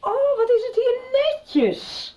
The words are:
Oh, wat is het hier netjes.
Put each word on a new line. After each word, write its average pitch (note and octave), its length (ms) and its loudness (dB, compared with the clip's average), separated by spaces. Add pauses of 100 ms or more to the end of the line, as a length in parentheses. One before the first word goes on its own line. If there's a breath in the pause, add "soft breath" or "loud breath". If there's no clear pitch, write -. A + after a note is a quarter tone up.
Oh, C5+ 360 0
wat A4+ 140 0
is A#4 160 4
het A4 80 -8
hier A#4+ 240 0 (140)
netjes. C5+ 1040 -2